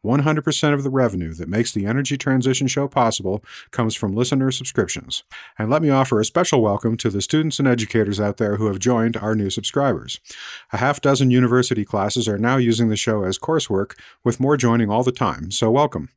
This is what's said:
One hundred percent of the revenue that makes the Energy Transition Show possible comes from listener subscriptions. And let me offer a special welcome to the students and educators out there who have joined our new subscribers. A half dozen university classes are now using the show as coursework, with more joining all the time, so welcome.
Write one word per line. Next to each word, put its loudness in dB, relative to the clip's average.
One 2
hundred 0
percent 2
of -2
the -2
revenue 0
that -10
makes 0
the -4
Energy -2
Transition 0
Show -2
possible 0
comes -2
from -4
listener 0
subscriptions. -4
And -4
let 2
me 2
offer 2
a 2
special 2
welcome 0
to -2
the -2
students -2
and 2
educators 0
out -2
there 0
who 0
have -2
joined 0
our -2
new 0
subscribers. -2
A -4
half 0
dozen 2
university 4
classes -2
are -2
now 2
using 2
the 0
show -2
as -2
coursework, -2
with 0
more 2
joining 2
all 2
the 2
time, -4
so 0
welcome. 0